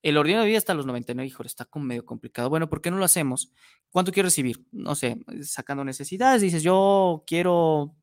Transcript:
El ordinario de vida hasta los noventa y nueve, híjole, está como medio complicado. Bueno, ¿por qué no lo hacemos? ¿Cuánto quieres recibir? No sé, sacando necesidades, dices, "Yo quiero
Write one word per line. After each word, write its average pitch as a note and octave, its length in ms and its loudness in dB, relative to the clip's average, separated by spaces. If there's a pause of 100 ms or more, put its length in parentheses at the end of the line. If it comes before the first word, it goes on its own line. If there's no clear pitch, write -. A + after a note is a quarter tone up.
El D3+ 140 2
ordinario E3+ 260 2
de G#3 60 2
vida A3 100 2
hasta G3 160 -2
los C#3+ 100 -4
noventa B2 280 -6
y - 20 -6
nueve, C3 140 -6
híjole, - 180 -14
está - 180 -14
como D3 200 -10
medio A#2+ 200 -6
complicado. A#2+ 460 -6
Bueno, D#3+ 180 -2
¿por D#3 140 -6
qué E3+ 80 -4
no F3+ 60 -2
lo F#3+ 80 0
hacemos? D3+ 480 0 (380)
¿Cuánto F#3 200 2
quieres F#3 220 2
recibir? B2+ 400 -2
No G3 220 -6
sé, A#2+ 240 -4 (240)
sacando C#3 420 -8
necesidades, G3 580 2
dices, E3+ 200 0
"Yo F#3+ 640 4
quiero E3 760 2